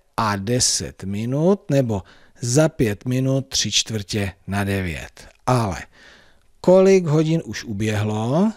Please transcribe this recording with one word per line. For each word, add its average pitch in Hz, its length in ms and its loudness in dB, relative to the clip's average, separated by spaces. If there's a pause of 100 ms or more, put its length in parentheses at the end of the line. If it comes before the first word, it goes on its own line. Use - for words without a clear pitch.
(180)
a 107 180 0
deset 101 680 -2
minut, 127 680 -2
nebo 123 340 0 (380)
za 135 280 2
pět 107 360 -2
minut 131 440 0
tři - 220 -2
čtvrtě 104 600 -4 (160)
na 101 160 -2
devět. 90 640 -6 (180)
Ale 117 360 0 (800)
kolik 190 440 6
hodin 156 400 2
už - 180 -10
uběhlo? 107 920 0